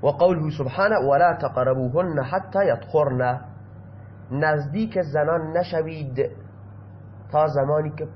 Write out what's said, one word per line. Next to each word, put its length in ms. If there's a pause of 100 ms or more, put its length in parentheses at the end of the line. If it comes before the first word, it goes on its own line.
و 60
قوله 500
سبحانه 380
ولا 440
تقربوهن 840
حتی 420
یطهرن، 720 (880)
نزدیک 720
زنان 540
نشوید 760 (1000)
تا 140
زمانی 520
که 180